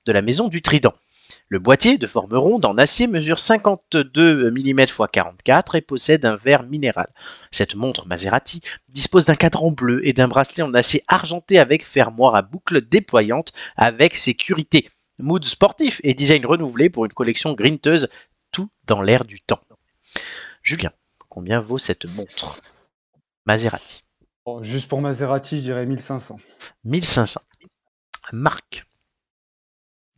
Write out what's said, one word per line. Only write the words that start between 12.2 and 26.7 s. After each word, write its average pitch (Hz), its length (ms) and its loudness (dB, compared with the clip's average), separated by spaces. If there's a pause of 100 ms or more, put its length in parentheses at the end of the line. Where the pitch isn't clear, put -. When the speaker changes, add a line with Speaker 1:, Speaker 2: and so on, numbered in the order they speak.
Speaker 1:
à 101 80 4
boucle 143 380 -2
déployante 131 720 0 (240)
avec 120 400 2
sécurité. 156 720 0 (300)
Mood 156 260 -2
sportif - 580 0
et 139 120 2
design 143 320 2
renouvelé 147 440 0
pour 120 140 -4
une 104 80 -6
collection 120 420 -2
grinteuse, 147 540 0 (420)
tout 196 180 -8 (180)
dans 104 160 0
l'air 117 220 2
du 101 160 -20
temps. - 200 -4 (1040)
Julien, - 280 -4 (380)
combien 98 320 -4
vaut 113 180 -6
cette - 280 -6
montre 87 540 -14 (840)
Maserati ? 107 560 -4 (440)
Speaker 2:
Oh, 120 160 -12
juste 127 260 -8
pour 139 120 -4
Maserati, 139 580 -6
je 139 40 -8
dirais 123 240 -6
mille 131 140 -6
cinq 135 200 -10
cents. 110 180 -20 (460)